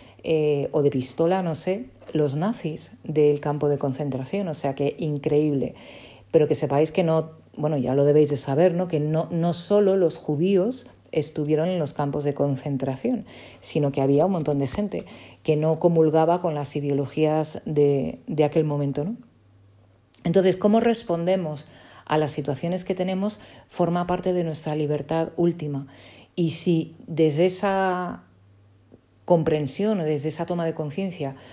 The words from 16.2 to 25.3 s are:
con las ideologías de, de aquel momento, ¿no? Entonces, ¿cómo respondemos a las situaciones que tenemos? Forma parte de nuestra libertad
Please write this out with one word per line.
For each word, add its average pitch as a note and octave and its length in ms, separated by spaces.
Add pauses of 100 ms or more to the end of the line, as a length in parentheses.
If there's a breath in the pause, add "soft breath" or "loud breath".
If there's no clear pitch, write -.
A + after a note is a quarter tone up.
con E3+ 120
las D3 220
ideologías D3+ 920
de, D3 640
de D3+ 160
aquel D#3 220
momento, C#3+ 400
¿no? A3+ 100 (1080)
Entonces, F#3 320
¿cómo G#3+ 240
respondemos F3 840 (400 loud breath)
a D3+ 120
las D3+ 160
situaciones E3+ 500
que F#3 100
tenemos? F#3 460 (300 loud breath)
Forma F3 360
parte F3+ 280
de F3+ 100
nuestra D#3 320
libertad D3+ 640